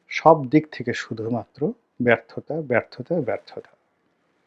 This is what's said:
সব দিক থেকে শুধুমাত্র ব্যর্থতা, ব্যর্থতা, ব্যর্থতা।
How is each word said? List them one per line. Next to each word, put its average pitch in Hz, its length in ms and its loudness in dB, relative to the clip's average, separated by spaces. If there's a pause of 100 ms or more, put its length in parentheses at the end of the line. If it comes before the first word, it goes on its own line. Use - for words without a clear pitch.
সব 156 400 4
দিক 151 220 2
থেকে 120 220 -6
শুধুমাত্র 113 800 -6 (280)
ব্যর্থতা, 120 600 0
ব্যর্থতা, 123 600 -4
ব্যর্থতা। - 480 -8 (760)